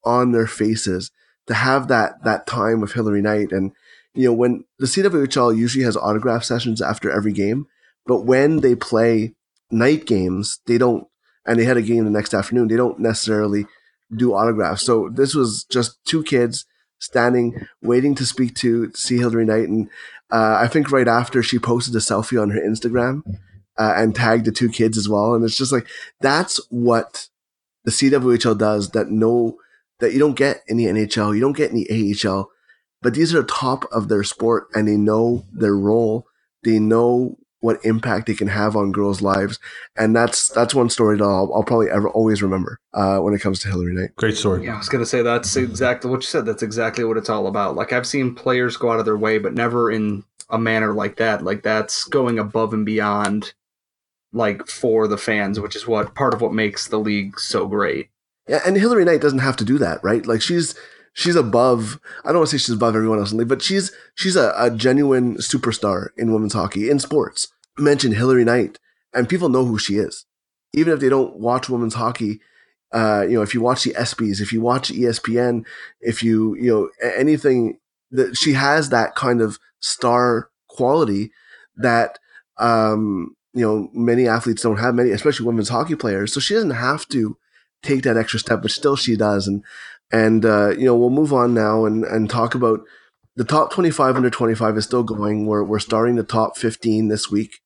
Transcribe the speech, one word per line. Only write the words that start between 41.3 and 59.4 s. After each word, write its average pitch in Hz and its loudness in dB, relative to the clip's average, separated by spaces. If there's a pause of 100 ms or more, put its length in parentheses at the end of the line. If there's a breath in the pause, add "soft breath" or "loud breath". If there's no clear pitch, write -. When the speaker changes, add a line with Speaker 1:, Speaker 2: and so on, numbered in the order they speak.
Speaker 1:
I'll 107 2
probably 113 2
ever, 101 0
always 110 2
remember, 95 -2 (140)
uh, 98 0
when 98 0
it 101 0
comes 95 -2
to 101 -8
Hilary 90 -4
Knight. 92 -6
Speaker 2:
Great 107 -2
story. 95 -2
Speaker 3:
Yeah, 113 -8
I 104 -12
was - -10
gonna 120 -2
say 123 -2
that's 120 -2
exactly 123 -2
what 127 -2
you 127 -8
said. 143 -2
That's 107 -4
exactly 113 -4
what 113 0
it's 110 -6
all 104 -2
about. 98 -2
Like, 107 -4
I've 123 -2
seen 127 -4
players 123 -2
go 117 0
out 113 0
of 104 -2
their 107 0
way, 110 0
but 101 -4
never 120 0
in 104 -4 (260)
a 113 -2
manner 110 0
like 104 -4
that. 110 0
Like, 98 -4
that's 110 -2
going 123 0
above 110 -2
and 107 -2
beyond, 104 -2 (800)
like, 104 -2
for 110 0
the 104 0
fans, 104 -2
which 101 -8
is - -12
what, 110 -2
part 127 0
of 113 -4
what 113 0
makes 107 -2
the 107 -2
league 104 -4
so 101 -4
great. 95 -4 (380)
Speaker 1:
Yeah, 139 0
and 190 2
Hilary 214 4
Knight 165 4
doesn't 139 2